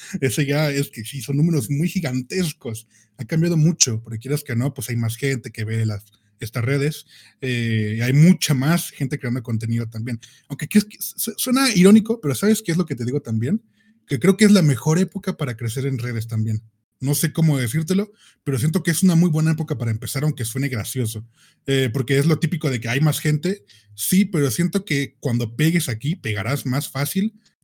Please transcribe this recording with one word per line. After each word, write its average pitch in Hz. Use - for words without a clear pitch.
ese 139
ya 143
es 139
que 117
sí, 127
son 139
números 147
muy 147
gigantescos. 131
Ha 120
cambiado 165
mucho, 151
porque 113
quieras 143
que 123
no, 127
pues 127
hay 117
más 117
gente 135
que 110
ve 113
las, 104
estas 113
redes, 143
eh, 113
y 113
hay 123
mucha 156
más 143
gente 143
creando 123
contenido 113
también. 117
Aunque 143
que -
es 208
que -
su-, -
suena 262
irónico, 214
pero 139
¿sabes 208
qué -
es 160
lo 180
que 151
te 117
digo 135
también? 120
Que 143
creo 190
que 214
es 202
la 202
mejor 151
época 190
para 127
crecer 120
en 135
redes 113
también. 110
No 143
sé 151
cómo 160
decírtelo, 160
pero 135
siento 156
que 170
es 156
una 180
muy 170
buena 156
época 156
para 113
empezar, 113
aunque 131
suene 131
gracioso. 113
Eh, 135
porque 135
es 143
lo 160
típico 151
de 127
que 117
hay 131
más 156
gente. 156
Sí, -
pero 151
siento 175
que 139
cuando 117
pegues 160
aquí, 143
pegarás 110
más 135
fácil 190